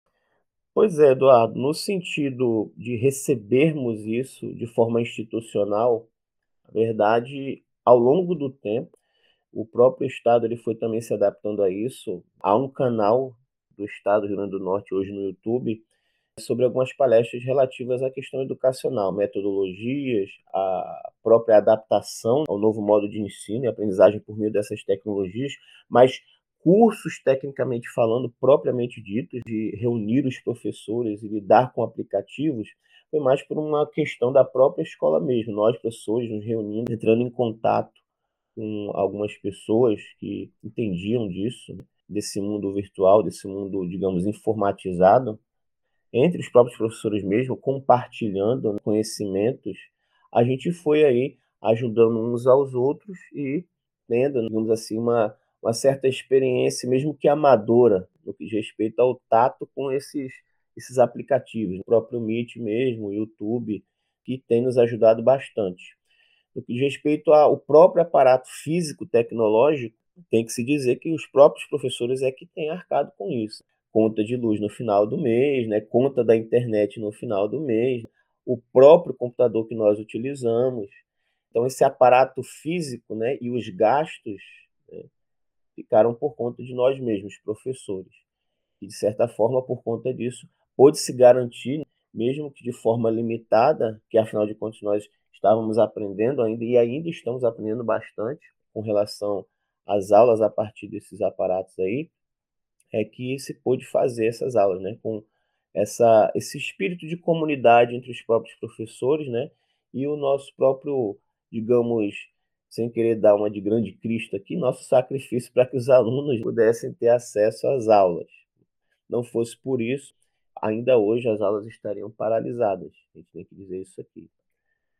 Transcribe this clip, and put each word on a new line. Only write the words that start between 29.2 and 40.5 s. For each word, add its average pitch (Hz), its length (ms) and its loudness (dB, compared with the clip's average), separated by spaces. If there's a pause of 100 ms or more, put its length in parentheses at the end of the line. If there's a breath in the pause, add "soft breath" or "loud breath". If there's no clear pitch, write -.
de 110 340 -6
reunir 120 460 -2
os 131 140 -6
professores 110 840 -8
e 110 40 -14
lidar 107 460 4
com 123 80 -4
aplicativos, 113 840 -6 (420 soft breath)
foi 151 120 -2
mais 135 200 2
por - 160 -10
uma 151 320 -2
questão - 440 -4
da 131 100 6
própria 131 400 0
escola 156 360 -2
mesmo. 120 340 -2
Nós, 107 260 2
professores, 113 500 -6
nos 107 140 -8
reunindo, 110 480 -6
entrando 113 300 0
em 123 80 -4
contato 110 640 -2 (600)
com 107 400 -8
algumas 101 440 -2
pessoas 107 640 0 (180)
que 98 320 -10 (120)